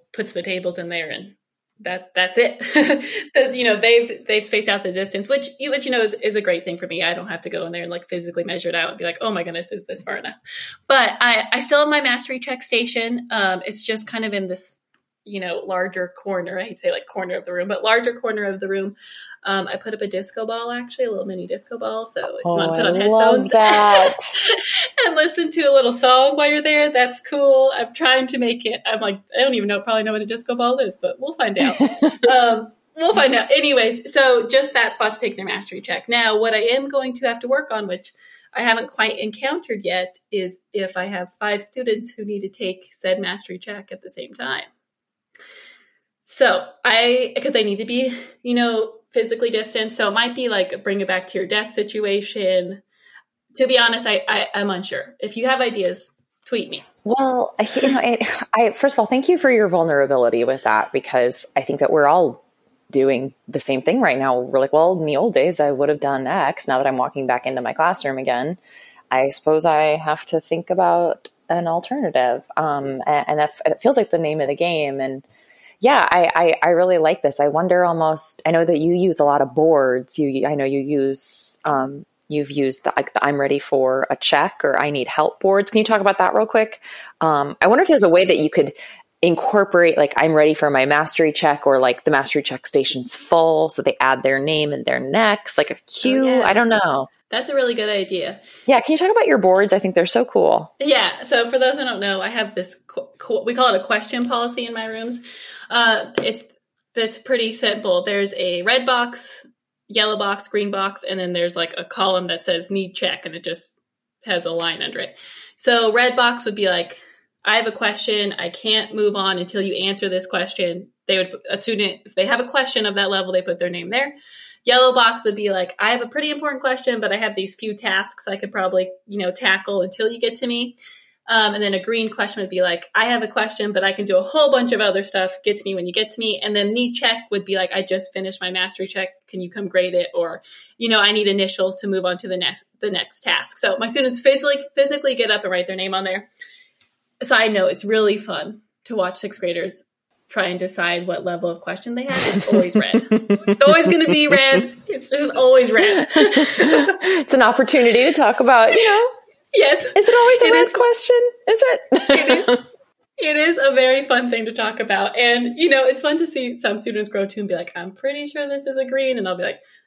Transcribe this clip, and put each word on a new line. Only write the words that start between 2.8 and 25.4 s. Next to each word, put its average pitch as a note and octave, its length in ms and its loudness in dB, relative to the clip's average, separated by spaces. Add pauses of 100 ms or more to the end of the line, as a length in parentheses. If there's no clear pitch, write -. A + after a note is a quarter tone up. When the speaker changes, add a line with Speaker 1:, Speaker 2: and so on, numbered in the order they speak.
Speaker 1:
That's, C4 220 2
you B3 100 -2
know, G#3 140 2
they've, A#3 480 2
they've G#3+ 180 0
spaced A#3+ 240 -2
out G3 140 -2
the F#3 80 -6
distance, G3 360 -6
which, C#4 220 -2 (100)
which, C4+ 260 -4
you C4 60 -4
know, B3 100 0
is, G#3+ 120 0
is G#3+ 220 -4
a G#3+ 60 0
great F3+ 220 -2
thing F3 140 -10
for F3 100 -12
me. E3+ 160 -6
I E3+ 100 0
don't F3+ 140 -10
have E3+ 140 -10
to - 80 -14
go F#3+ 160 -8
in E3 80 -10
there F3 80 -10
and, E3+ 100 -12
like, F3 160 -12
physically E3+ 380 -8
measure E3+ 240 -6
it D#3+ 60 -4
out E3 140 -2
and - 80 -14
be - 60 -10
like, E3+ 160 -6
"Oh A3 120 -4
my F3+ 120 -4
goodness, E3+ 280 -10
is G3+ 140 -12
this F#3+ 160 -14
far - 140 -10
enough?" - 200 -12 (520)
But B3 320 4
I, A#3 320 2
I B3 100 0
still D4 180 2
have D4 100 2
my D4 120 2
mastery B3+ 380 -4
check B3+ 240 -10
station. A#3+ 640 -4
Um, F#3+ 360 -2
it's G#3+ 160 -10
just A3 260 -6
kind A3+ 160 -6
of G#3 100 -6
in F#3+ 140 -4
this, - 300 -12 (480)
you G3+ 160 -10
know, F3 240 -6
larger F#3 520 -4
corner. F#3 420 -6
I F#3 40 -6
hate A3 120 -14
to - 20 -18
say, F3 140 -2
like, - 160 -8
corner F#3 280 -8
of F#3 100 -8
the F3+ 60 -12
room, F3+ 160 -4
but G3+ 160 -4
larger A#3+ 300 2
corner G#3+ 320 -6
of G3 160 -6
the G3 80 -8
room. G3 260 -6 (520)
Um, G3 200 -2
I - 100 -8
put G#3+ 160 -12
up G#3+ 80 -10
a A#3 60 -4
disco G#3+ 400 -8
ball, A#3 240 -8
actually, A#3+ 340 -6
a A#3 60 -4
little F#3+ 140 -6
mini F#3 200 -10
disco G3+ 320 -10
ball. A3 300 -8
So - 120 -12
if - 140 -8
you - 120 -12
Speaker 2:
Oh, F3 100 0
Speaker 1:
wanna E3 180 0
put E3 120 0
Speaker 2:
I F#3+ 40 2
Speaker 1:
on F3+ 100 0
Speaker 2:
love A3 360 6
Speaker 1:
headphones C4 140 0
Speaker 2:
that. G#3 680 6 (420)
Speaker 1:
<laughs> - 460 -2
and E4 100 0
listen D#4+ 360 0